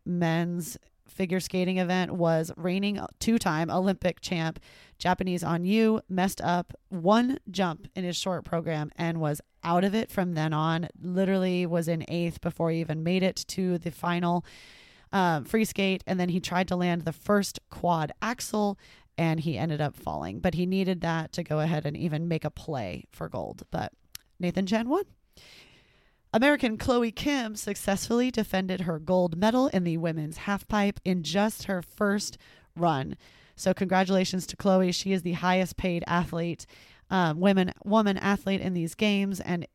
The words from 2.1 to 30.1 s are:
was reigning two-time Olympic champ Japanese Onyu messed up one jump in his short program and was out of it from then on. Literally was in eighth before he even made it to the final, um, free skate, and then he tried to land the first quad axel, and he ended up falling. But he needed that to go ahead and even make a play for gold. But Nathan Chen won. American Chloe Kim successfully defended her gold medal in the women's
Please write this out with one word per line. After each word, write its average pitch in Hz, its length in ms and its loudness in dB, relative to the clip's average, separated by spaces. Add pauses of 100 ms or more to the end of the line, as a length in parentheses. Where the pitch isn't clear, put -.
was 165 460 2
reigning 196 420 -2 (200)
two-time 175 500 2
Olympic 185 520 0
champ 165 380 -4 (380)
Japanese 180 460 0
Onyu 214 640 2
messed 185 340 0
up 175 320 0 (160)
one 214 500 2 (100)
jump 180 460 -4
in 185 80 -4
his 175 120 -4
short 180 300 -4
program 156 500 -4
and 165 240 -2
was 151 220 0 (220)
out 175 200 4
of 196 100 2
it 220 160 -2
from 180 240 -2
then 156 200 0
on. 160 340 0 (140)
Literally 185 640 0
was 170 220 0
in 165 200 -2
eighth 170 340 -2
before 165 300 -2
he 165 80 0
even 160 240 -4
made 180 200 2
it 185 260 0
to 180 280 0
the 165 140 -8
final, 175 540 0 (640)
um, 170 320 2
free 220 220 2
skate, 190 420 0
and 180 120 0
then 180 100 2
he 180 100 0
tried 180 300 0
to 185 60 0
land 175 260 0
the 165 100 -2
first - 480 0 (100)
quad 165 520 0
axel, 214 560 -2 (400)
and 160 240 2
he 147 160 -2
ended 151 240 -2
up 147 140 -2
falling. 80 440 -6
But 165 160 0
he 180 100 0
needed 185 360 0
that 165 320 -4
to 175 100 -6
go 156 160 -2
ahead 156 260 0
and 147 100 -4
even 160 320 -4
make 160 180 -2
a 147 40 -6
play 104 640 -8
for - 180 -10
gold. - 400 -8
But - 240 -6 (460)
Nathan 180 260 -2
Chen 226 240 0
won. 359 140 2 (1300)
American 247 440 4
Chloe 240 360 2
Kim 262 420 -2
successfully 208 720 0
defended 190 520 -2
her 165 180 -4
gold 175 380 2
medal 240 300 4
in 180 180 0
the 165 100 0
women's 160 440 -4